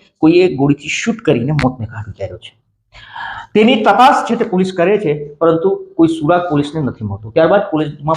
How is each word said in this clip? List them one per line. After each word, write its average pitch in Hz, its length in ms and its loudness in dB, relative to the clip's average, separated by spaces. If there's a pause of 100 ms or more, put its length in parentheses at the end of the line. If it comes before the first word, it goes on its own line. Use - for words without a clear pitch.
(180)
કોઈએ 175 380 4
ગોળીથી 143 320 0
શૂટ - 280 -4
કરીને 135 360 -2
મોતને 143 340 -2
ઘાટ 104 240 -12
ઉતાર્યો - 280 -12
છે. - 140 -20 (1040)
તેની 220 280 4
તપાસ 262 460 4
છે 233 60 0
તે 214 100 -2
પોલીસ 185 280 -2
કરે 185 240 2
છે, 147 360 -4
પરંતુ 165 540 0 (100)
કોઈ 165 100 4
સુરાગ 165 420 0
પોલીસને 147 320 -2
નથી 113 240 -6
મળતો. 101 260 -10
ત્યારબાદ 180 400 2
કોલેજમાં 151 460 -4